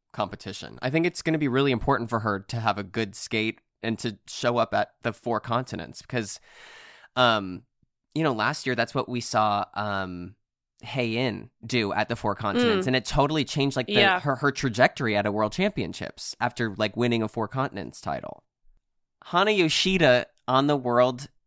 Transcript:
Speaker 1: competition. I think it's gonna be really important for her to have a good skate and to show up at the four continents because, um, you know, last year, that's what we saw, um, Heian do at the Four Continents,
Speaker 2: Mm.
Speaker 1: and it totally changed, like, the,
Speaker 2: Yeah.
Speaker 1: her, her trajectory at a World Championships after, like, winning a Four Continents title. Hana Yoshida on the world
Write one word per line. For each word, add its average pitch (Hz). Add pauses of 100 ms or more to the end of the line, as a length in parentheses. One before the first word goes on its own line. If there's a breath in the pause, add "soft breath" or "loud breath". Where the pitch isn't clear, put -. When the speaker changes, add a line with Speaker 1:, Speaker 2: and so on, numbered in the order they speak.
(140)
Speaker 1:
competition. -
I 131
think 165
it's 175
gonna 160
be 147
really 135
important 117
for 113
her 104
to 117
have 110
a 101
good 98
skate 110 (220)
and 110
to 110 (100)
show 120
up 113
at -
the 117
four 110
continents 120
because, 113 (760 loud breath)
um, 107 (520)
you 127
know, 147
last 117
year, 127
that's 117
what 135
we 123
saw, 107
um, 95 (480)
Heian 113 (160)
do 110
at 107
the 117
Four 104
Continents, 196
Speaker 2:
Mm. -
Speaker 1:
and 127
it 123
totally 147
changed, 139
like, 127
the, 208
Speaker 2:
Yeah. 196
Speaker 1:
her, 143
her 143
trajectory 120
at 101
a 104
World 107
Championships -
after, 117
like, 104
winning 117
a 107
Four 107
Continents 101
title. - (840)
Hana 196
Yoshida 170 (200)
on 135
the 147
world 123 (200)